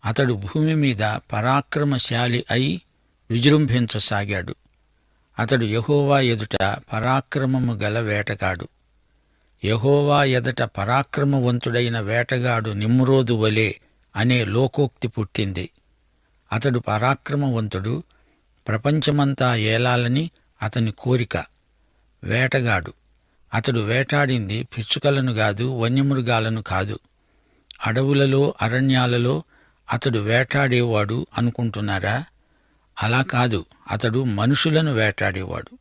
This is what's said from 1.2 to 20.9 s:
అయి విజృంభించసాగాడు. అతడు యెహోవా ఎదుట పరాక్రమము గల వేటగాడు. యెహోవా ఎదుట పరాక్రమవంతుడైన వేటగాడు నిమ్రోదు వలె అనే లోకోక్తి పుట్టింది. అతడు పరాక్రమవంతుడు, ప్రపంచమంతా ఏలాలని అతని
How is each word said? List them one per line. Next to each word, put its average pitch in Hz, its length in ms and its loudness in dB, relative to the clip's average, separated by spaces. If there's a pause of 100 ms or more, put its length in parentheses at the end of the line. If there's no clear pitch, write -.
అయి 139 300 0 (480)
విజృంభించసాగాడు. 113 1300 0 (840)
అతడు 117 260 0
యెహోవా 139 540 2
ఎదుట 117 440 0
పరాక్రమము 127 1080 -2
గల 104 260 -2
వేటగాడు. 104 680 -4 (1000)
యెహోవా 143 580 2
ఎదుట 127 380 0
పరాక్రమవంతుడైన 123 1400 0
వేటగాడు 117 680 -2
నిమ్రోదు 123 640 2
వలె 110 400 2 (420)
అనే 120 300 2
లోకోక్తి 123 640 0
పుట్టింది. 98 600 -4 (800)
అతడు 120 280 0
పరాక్రమవంతుడు, 117 1200 -2 (640)
ప్రపంచమంతా 139 880 0
ఏలాలని 123 760 0 (300)
అతని 110 300 -2